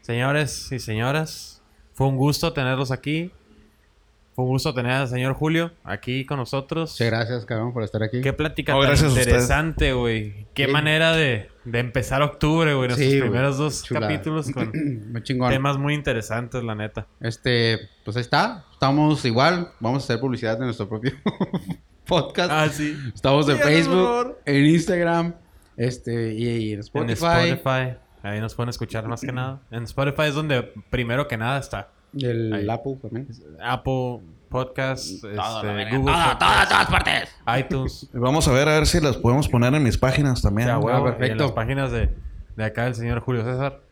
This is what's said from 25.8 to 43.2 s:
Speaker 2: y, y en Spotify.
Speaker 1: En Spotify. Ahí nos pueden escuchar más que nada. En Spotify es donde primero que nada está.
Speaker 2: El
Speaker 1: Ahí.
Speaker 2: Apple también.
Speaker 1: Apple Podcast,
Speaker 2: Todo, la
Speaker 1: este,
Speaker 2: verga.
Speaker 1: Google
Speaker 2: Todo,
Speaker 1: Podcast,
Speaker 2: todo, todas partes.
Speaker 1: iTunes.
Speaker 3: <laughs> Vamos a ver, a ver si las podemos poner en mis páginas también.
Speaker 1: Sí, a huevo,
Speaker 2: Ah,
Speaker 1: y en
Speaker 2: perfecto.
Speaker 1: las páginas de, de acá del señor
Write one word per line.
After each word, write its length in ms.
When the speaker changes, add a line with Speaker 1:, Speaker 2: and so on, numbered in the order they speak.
Speaker 2:
y, 140
y 260
en 60
Spotify. 440
Speaker 1:
En 300
Spotify. 440
Ahí 180
nos 140
pueden 160
escuchar 360
más 140
que 120
nada. 280
En 140
Spotify 440
es 60
donde 280
primero 380
que 80
nada 220
está. 320
Speaker 2:
El 340
Speaker 1:
Ahí. 180
Speaker 2:
Apple 320
también. 260
Speaker 1:
Apple 580
Podcast, 720
Speaker 2:
Todo, 120
la 240
Speaker 1:
este, 100
Speaker 2:
verga. 320
Speaker 1:
Google 160
Speaker 2:
Todo, 100
Speaker 1:
Podcast, 160
Speaker 2:
todo, 280
todas 180
partes. 500
Speaker 1:
iTunes. 520
Speaker 3:
<laughs> 20
Vamos 360
a 40
ver, 160
a 60
ver 120
si 140
las 160
podemos 320
poner 260
en 80
mis 160
páginas 420
también. 280
Speaker 1:
Sí, 40
a 60
huevo, 180
Speaker 2:
Ah, 140
Speaker 1:
y 20
en 60
Speaker 2:
perfecto. 260
Speaker 1:
las 80
páginas 400
de, 180
de 80
acá 200
del 100
señor 260